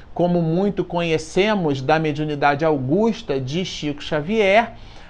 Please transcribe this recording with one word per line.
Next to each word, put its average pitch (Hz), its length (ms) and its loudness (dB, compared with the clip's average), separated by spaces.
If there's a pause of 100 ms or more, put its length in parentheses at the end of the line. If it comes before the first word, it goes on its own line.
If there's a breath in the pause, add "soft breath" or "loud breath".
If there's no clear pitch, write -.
(140)
como 175 280 2
muito 180 420 0
conhecemos 170 960 0
da 147 200 2
mediunidade 147 640 0
augusta 151 720 0
de 139 240 -4
Chico 147 380 -6
Xavier, 196 720 2 (360 loud breath)